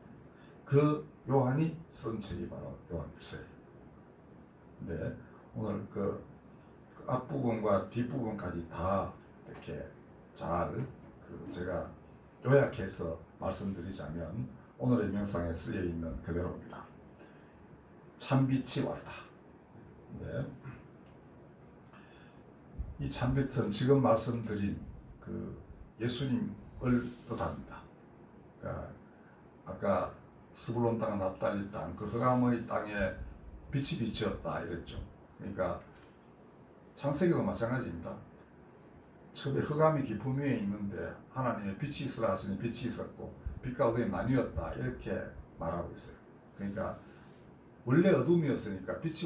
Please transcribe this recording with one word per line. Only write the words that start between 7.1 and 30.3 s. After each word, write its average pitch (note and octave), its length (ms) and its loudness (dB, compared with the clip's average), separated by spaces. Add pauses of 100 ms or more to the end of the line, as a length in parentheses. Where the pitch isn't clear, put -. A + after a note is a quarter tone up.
앞부분과 A2 800 2
뒷부분까지 G#2+ 800 -2
다 F#2+ 440 0 (340)
이렇게 - 420 -10 (440)
잘 E2+ 380 0 (560)
그 - 220 -12
제가 - 400 -4 (560)
요약해서 F#2+ 720 4 (200)
말씀드리자면 F2 1120 -4 (300)
오늘의 A2+ 300 4
명상에 F2+ 440 0
쓰여 G2 300 -2
있는 E2 400 -2
그대로입니다. - 600 -4 (1300)
"참빛이 C3 680 2
왔다." - 240 -6 (1080)
네. - 260 -4 (2500)
이 C3+ 100 -2
참빛은 B2+ 600 2
지금 C3+ 300 6
말씀드린 G#2+ 800 4 (400)
그 - 420 -8 (380)
예수님을 A#2 520 0 (760)
뜻합니다. - 540 -4 (800)
그러니까 - 320 -6 (720)
아까 G2 480 0 (400)